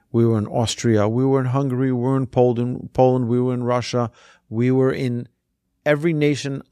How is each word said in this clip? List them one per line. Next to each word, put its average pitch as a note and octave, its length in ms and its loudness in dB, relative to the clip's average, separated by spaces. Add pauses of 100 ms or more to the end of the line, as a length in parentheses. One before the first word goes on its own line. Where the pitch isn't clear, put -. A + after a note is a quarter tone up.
(120)
We A#2 140 2
were A2+ 140 2
in G#2 80 -2
Austria. A2+ 600 0
We A#2 160 0
were C3+ 180 2
in B2+ 60 -2
Hungary. C3 440 0
We B2 100 -2
were C3 160 0
in C3+ 80 -2
Poland, B2 680 0
Poland. B2+ 340 2
We A#2+ 120 0
were B2+ 140 0
in B2 100 -4
Russia. A#2+ 480 -2 (380)
We A#2+ 220 0
were C3 200 2
in B2 380 -6 (560)
every D3+ 280 0
nation C#3+ 580 -2